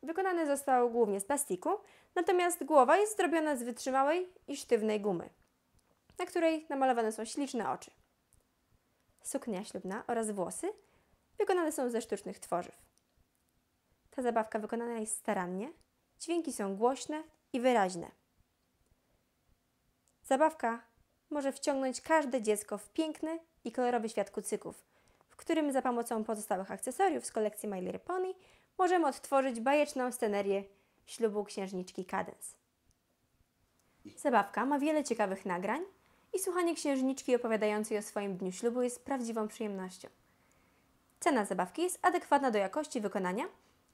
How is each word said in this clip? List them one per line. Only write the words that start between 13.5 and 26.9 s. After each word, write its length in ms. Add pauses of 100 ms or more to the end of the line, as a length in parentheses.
Ta 100
zabawka 380
wykonana 400
jest 180
starannie, 540 (480)
dźwięki 340
są 220
głośne 480 (300)
i 60
wyraźne. 520 (2000)
Zabawka 580 (480)
może 220
wciągnąć 500
każde 400
dziecko 360
w 120
piękny 500 (240)
i 80
kolorowy 380
świat 220
kucyków, 520 (460)
w 60
którym 360
za 100
pomocą 420
pozostałych 480
akcesoriów 540